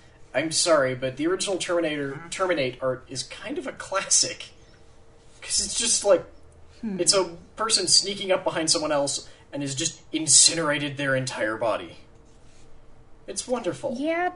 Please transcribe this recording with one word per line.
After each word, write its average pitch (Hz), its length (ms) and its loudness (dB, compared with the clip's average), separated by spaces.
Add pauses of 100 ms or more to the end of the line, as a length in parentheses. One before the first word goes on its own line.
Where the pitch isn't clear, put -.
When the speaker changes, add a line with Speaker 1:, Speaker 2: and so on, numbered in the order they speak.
(340)
Speaker 1:
I'm 160 180 0
sorry, 143 420 4
but 127 220 -4
the 147 100 0
original 185 300 0
Terminator, 151 560 0
Speaker 2:
Mm-hmm. 135 160 -14
Speaker 1:
Terminate 160 540 0
art 127 260 -2
is 131 140 -8
kind - 340 -10
of 294 100 -6
a - 60 -6
classic. - 800 0 (880)
'Cause - 240 -2
it's 202 140 -6
just - 260 0
like, 202 200 6 (580)
Speaker 2:
Hmm. 196 180 -4
Speaker 1:
it's 175 140 4
a 170 220 0 (200)
person 214 320 0
sneaking 202 420 2
up 185 140 2
behind 160 260 0
someone 151 220 0
else 143 360 0 (240)
and 143 100 -6
is 135 120 -4
just 165 260 -4 (120)
incinerated 151 840 4
their 139 180 0
entire 123 420 -2
body. 95 420 -2 (1300)
It's 202 200 -8
wonderful. 240 520 -4
Speaker 2:
Yeah, 330 380 0